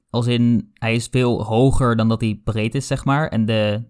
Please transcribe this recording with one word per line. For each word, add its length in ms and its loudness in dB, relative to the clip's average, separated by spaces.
als 160 -2
in 480 2
hij 200 -4
is 160 -4
veel 340 0
hoger 520 2
dan 120 2
dat 120 0
hij 240 -2
breed 300 -4
is, 120 -4
zeg 180 -6
maar. 240 0
En 180 0
de, 440 0